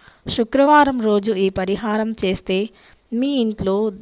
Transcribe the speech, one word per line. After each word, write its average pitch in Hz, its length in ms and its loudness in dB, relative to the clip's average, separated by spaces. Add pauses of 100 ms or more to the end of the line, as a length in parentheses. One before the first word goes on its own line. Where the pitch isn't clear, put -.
(280)
శుక్రవారం 277 720 2
రోజు 208 300 0
ఈ 190 180 0
పరిహారం 214 640 -4
చేస్తే 190 580 -2 (440)
మీ 247 140 -2
ఇంట్లో 214 640 -2 (100)